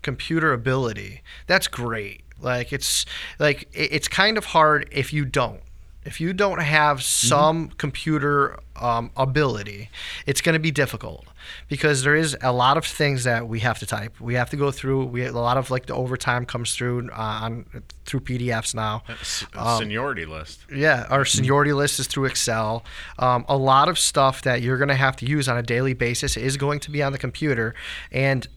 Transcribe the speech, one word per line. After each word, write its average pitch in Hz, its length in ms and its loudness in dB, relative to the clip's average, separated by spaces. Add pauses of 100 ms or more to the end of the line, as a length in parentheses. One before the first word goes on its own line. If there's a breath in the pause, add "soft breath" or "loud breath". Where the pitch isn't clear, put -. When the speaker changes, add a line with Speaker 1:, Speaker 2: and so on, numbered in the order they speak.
Speaker 1:
computer 160 500 0
ability, 117 680 -2 (240 loud breath)
that's 180 220 0
great. 113 540 -6 (180)
Like, 123 320 -2
it's, - 340 -2 (320 loud breath)
like, 151 340 2
it, 147 200 -2
it's 156 160 -2
kind 208 280 2
of 208 100 -2
hard 151 440 4
if 139 220 -4
you 151 120 0
don't. 120 360 -2 (440)
If - 160 -10
you 170 120 -2
don't 190 280 0
have 151 380 4
Speaker 2:
Mm-hmm. - 300 2
Speaker 1:
some 156 400 4 (100)
computer, 143 840 0 (160)
um, 117 400 0
ability, 113 760 0 (340 loud breath)
it's 139 160 0
gonna 160 200 4
be 160 100 2
difficult 131 560 -2 (420 loud breath)
because 139 360 2
there 147 100 6
is 156 280 2
a 127 100 2
lot 127 240 6
of 151 80 2
things 139 400 0
that 117 240 0
we 113 120 -4
have 117 200 0
to 101 60 -8
type. 107 340 -6
We 117 140 -4
have 123 160 0
to 151 60 -4
go 139 140 2
through. 135 360 0
We, 123 180 -4
a 123 80 -6
lot 120 240 2
of, 127 120 0
like, 127 180 -2
the - 100 -4
overtime 123 500 -2
comes 117 300 -4
through, 123 340 -2
uh, - 60 -14
on, 113 500 -6 (380)
through 135 160 -4
P 127 180 -4
D 120 140 -2
Fs 110 200 -2
now. 110 360 -4
Speaker 3:
That's - 460 -8
a 110 120 -6
Speaker 1:
Um, 117 140 2
Speaker 3:
seniority 110 460 -4
list. 78 340 -12 (120)
Speaker 1:
Yeah, 139 380 2
our 135 140 4
Speaker 2:
Mm-hmm. - 140 2
Speaker 1:
seniority 143 340 4
list 143 260 0
is 131 80 -4
through 135 200 -2
Excel. 113 580 -2 (340 loud breath)
Um, 123 300 2
a 143 80 4
lot 135 320 6
of 165 100 0
stuff 135 440 2
that 123 200 0
you're 127 160 0
gonna 143 160 2
have 135 220 2
to 120 100 -8
use 139 220 0
on 120 80 0
a 120 60 0
daily 123 320 0
basis 123 420 0
is 131 200 -2
going 143 240 0
to 147 120 -10
be 143 100 0
on 139 80 2
the 135 80 -4
computer, 123 560 -2 (380 loud breath)
and 135 340 2 (100)